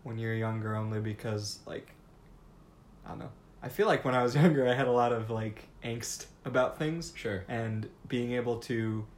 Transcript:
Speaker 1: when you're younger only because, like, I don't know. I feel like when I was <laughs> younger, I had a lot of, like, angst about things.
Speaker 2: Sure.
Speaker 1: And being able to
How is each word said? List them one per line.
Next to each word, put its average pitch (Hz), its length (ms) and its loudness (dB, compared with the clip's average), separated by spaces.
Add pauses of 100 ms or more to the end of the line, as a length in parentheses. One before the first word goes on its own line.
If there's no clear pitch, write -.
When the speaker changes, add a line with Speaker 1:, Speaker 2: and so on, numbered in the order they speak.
Speaker 1:
when 113 140 -8
you're 113 160 -2
younger 110 420 -2
only 110 240 -2
because, 107 680 -4
like, - 220 -10 (1160)
I - 40 -14
don't - 100 -12
know. - 120 -12 (300)
I 135 80 -8
feel 208 180 4
like 160 180 4
when 127 100 2
I 123 80 4
was 123 120 2
<laughs> 147 80 8
younger, 143 240 8
I 123 60 6
had 131 140 2
a 123 40 2
lot 120 220 4
of, 110 160 -2
like, 110 380 -6 (160)
angst 117 420 -8 (200)
about 127 340 2
things. 160 360 -4
Speaker 2:
Sure. 98 320 -4
Speaker 1:
And 110 400 -4 (200)
being 120 260 -2
able 117 260 0
to 113 460 -2 (120)